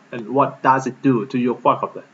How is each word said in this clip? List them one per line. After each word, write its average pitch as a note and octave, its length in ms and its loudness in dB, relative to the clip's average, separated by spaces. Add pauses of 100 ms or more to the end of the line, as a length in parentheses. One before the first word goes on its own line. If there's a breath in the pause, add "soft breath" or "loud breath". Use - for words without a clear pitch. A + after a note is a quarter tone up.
(140)
and A2+ 160 -10
what C3+ 340 0
does C3+ 240 2
it B2 140 -8
do B2 240 2
to - 120 -4
your B2 180 0
quadcopter. A2+ 480 -2 (100)